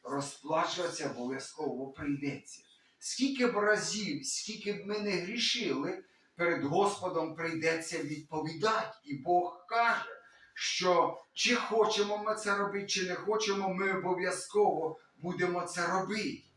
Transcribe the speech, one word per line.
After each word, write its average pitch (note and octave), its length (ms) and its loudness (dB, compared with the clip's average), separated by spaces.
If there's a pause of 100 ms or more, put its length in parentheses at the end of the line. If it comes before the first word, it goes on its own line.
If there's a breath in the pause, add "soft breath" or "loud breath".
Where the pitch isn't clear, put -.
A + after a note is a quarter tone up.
розплачуватися D#3+ 1040 -2
обов'язково C3 760 -4
прийдеться. C#3+ 760 -4 (360 soft breath)
Скільки B3 480 2
б G3+ 100 2
разів, F#3 680 2
скільки G#3 480 -4
б F3 120 -8
ми G#3 140 -2
не G3+ 120 0
грішили, F#3 920 -2 (320 soft breath)
перед E3 280 0
Господом E3 720 2
прийдеться E3 680 -2
відповідати. D#3+ 1000 -2
І C#3 120 -6
Бог F3 540 0
каже, A#3 400 2 (440 loud breath)
що - 680 2 (120)
чи B3 220 2
хочемо G#3 640 2
ми G#3+ 180 -2
це G3+ 220 0
робити, G3+ 300 -2
чи F#3+ 160 0
не F3+ 120 -2
хочемо, G3 580 0
ми F#3+ 200 0
обов'язково F3+ 1040 2 (180 loud breath)
будемо F3 440 0
це F3 260 -2
робити. F#3+ 560 0 (140)